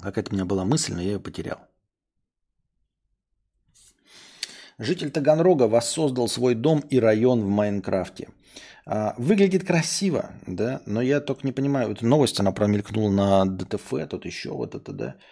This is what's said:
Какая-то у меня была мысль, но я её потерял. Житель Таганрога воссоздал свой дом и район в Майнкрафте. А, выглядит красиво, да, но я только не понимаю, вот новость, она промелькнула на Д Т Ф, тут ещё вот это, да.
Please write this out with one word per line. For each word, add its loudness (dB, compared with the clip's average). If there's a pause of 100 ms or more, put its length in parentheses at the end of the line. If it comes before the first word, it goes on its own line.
Какая-то -6
у -2
меня -2
была -2
мысль, -2
но -6
я -4
её -4
потерял. -10 (3250)
Житель -4
Таганрога 4
воссоздал 0
свой 2
дом 2 (100)
и 2
район 4
в -2
Майнкрафте. -2 (560)
А, -2
выглядит 2
красиво, -2 (160)
да, -4
но -2
я 2
только -6
не -4
понимаю, -2
вот -8
новость, 4
она 2
промелькнула 0
на 4
Д -4
Т -6
Ф, -6
тут -10
ещё -10
вот -8
это, -14
да. -8 (160)